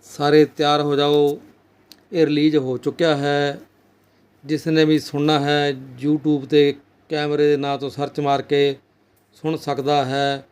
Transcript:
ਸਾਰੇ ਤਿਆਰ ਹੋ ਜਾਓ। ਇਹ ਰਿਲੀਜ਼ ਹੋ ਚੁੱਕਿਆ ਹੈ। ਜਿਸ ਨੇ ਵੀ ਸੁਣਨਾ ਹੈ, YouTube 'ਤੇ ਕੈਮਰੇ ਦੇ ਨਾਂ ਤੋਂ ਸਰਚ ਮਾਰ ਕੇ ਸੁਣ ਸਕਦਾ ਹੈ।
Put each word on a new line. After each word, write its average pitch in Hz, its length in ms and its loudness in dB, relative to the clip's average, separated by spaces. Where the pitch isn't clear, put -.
ਸਾਰੇ 151 420 2
ਤਿਆਰ 147 360 -2
ਹੋ 147 140 -2
ਜਾਓ। 147 440 2
ਇਹ 165 140 2
ਰਿਲੀਜ਼ 151 320 2
ਹੋ 131 200 -2
ਚੁੱਕਿਆ 147 400 -2
ਹੈ। 143 440 -2
ਜਿਸ 151 220 -6
ਨੇ 156 180 4
ਵੀ 156 140 2
ਸੁਣਨਾ 147 400 -2
ਹੈ, 143 340 0
YouTube 147 400 0
'ਤੇ 143 300 2
ਕੈਮਰੇ 147 380 0
ਦੇ 147 100 2
ਨਾਂ 139 200 -4
ਤੋਂ 135 120 -8
ਸਰਚ 139 300 -6
ਮਾਰ 139 220 0
ਕੇ 143 340 0
ਸੁਣ 156 240 -6
ਸਕਦਾ 143 480 -2
ਹੈ। 139 460 -4